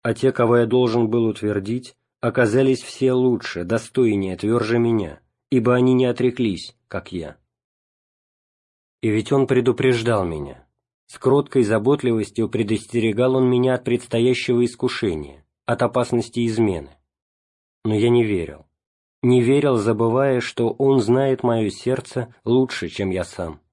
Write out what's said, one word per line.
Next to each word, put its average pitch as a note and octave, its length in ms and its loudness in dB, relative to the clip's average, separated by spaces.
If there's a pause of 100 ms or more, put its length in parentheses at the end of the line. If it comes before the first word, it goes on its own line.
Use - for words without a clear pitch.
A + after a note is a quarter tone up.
А A#2 120 -4
те, C3 180 0
кого A#2+ 260 2
я A#2 80 4
должен A#2 440 0
был A#2 160 0
утвердить, G#2+ 720 -6 (240)
оказались B2 640 2
все C3 320 -2
лучше, B2 500 0
достойнее, G2+ 760 0
твёрже A2+ 400 0
меня, A2 420 0 (300)
ибо B2 260 2
они B2+ 180 4
не B2+ 120 2
отреклись, A#2+ 720 -2 (120)
как - 240 -10
я. D#2+ 260 -10 (1600)
И A2+ 80 -2
ведь G#2+ 220 -2
он C3+ 160 2
предупреждал A#2+ 760 0
меня. D2 420 -10 (400)
С - 100 -20
кроткой C3+ 460 2
заботливостью A2 840 0
предостерегал A2 880 -2
он B2+ 140 2
меня B2+ 240 2
от B2 100 -4
предстоящего A#2+ 800 0
искушения, E2 800 -4 (220)
от A#2 160 -2
опасности A#2+ 640 -2
измены. G#2 460 -2 (920)
Но G#2+ 120 -2
я A2+ 140 2
не A#2+ 140 4
верил. F#2 440 -4 (560)
Не B2 180 4
верил, C3+ 360 2
забывая, A#2 600 0
что A#2 300 -4
он C3+ 320 2
знает C3 420 2
моё A2+ 260 0
сердце B2 640 -6 (120)
лучше, A#2+ 440 0
чем F#2+ 200 -4
я F2+ 140 -4
сам. E2 360 -10 (140)